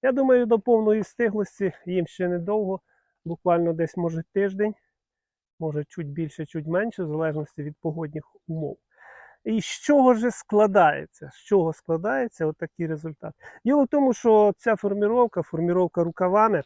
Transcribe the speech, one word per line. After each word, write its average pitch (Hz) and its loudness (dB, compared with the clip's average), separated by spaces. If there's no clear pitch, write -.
Я 262 0
думаю, 254 4
до 226 2
повної 220 2
стиглості 202 -4
їм 175 -2
ще 180 -4
недовго, 185 -4
буквально 170 0
десь, 165 -4
може, 165 -4
тиждень, 202 -2
може, 151 -6
чуть 160 -10
більше, 151 -8
чуть 156 -10
менше, 190 -4
в 165 -6
залежності 151 -6
від 151 -10
погодних 156 -10
умов. 160 -8
І 220 -2
з - -8
чого 269 4
ж 233 0
складається? 185 0
З - -20
чого 170 0
складається 202 -4
отакий 160 -6
результат? 160 -10
Діло 277 4
в 240 0
тому, 277 2
що 214 4
ця 226 0
форміровка, 208 0
форміровка 175 0
рукавами 185 0